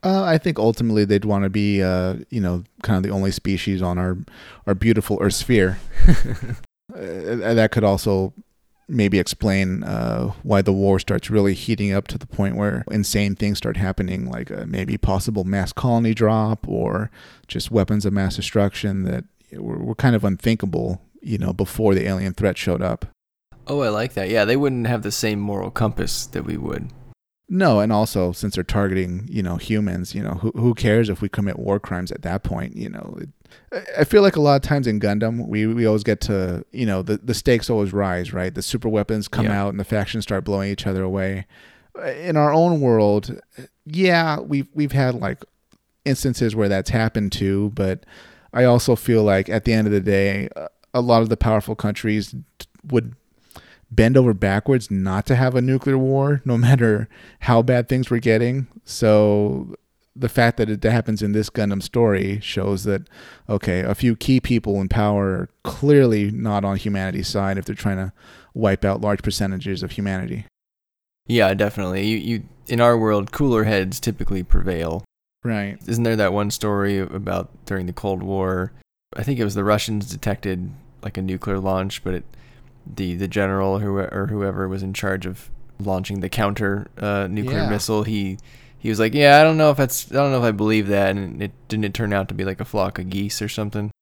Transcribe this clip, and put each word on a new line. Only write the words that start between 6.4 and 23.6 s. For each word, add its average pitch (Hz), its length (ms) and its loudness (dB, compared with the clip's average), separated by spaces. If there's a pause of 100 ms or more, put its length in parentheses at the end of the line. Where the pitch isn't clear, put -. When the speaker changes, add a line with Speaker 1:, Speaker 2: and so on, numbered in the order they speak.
Speaker 1:
Uh, 95 640 -4
that 110 160 4
could 110 120 0
also 98 500 2 (540)
maybe 104 300 2
explain, 95 640 0
uh, 58 480 -2 (120)
why 104 180 2
the 95 120 2
war 98 260 2
starts - 320 -4
really 101 220 4
heating 101 380 -2
up 98 160 -2
to - 100 -8
the - 100 -12
point 98 280 -4
where 104 360 -2
insane 101 440 0
things 101 220 -2
start - 200 -4
happening, 92 520 -4
like, 60 220 -8
uh, 50 160 -8
maybe 95 300 -4
possible 98 460 0
mass 95 300 -2
colony 117 400 0
drop 110 540 0
or 107 420 -2 (380)
just - 240 -8
weapons 104 340 0
of 98 80 0
mass 95 220 -2
destruction 98 680 -2
that 92 200 -4 (300)
were, 110 260 -10
were 113 160 -6
kind 147 200 4
of 104 80 0
unthinkable, 107 800 -2 (200)
you - 160 -6
know, 92 160 -2
before 98 420 0
the 90 100 0
alien 95 280 -2
threat 98 240 -2
showed - 240 -2
up. - 240 -4 (600)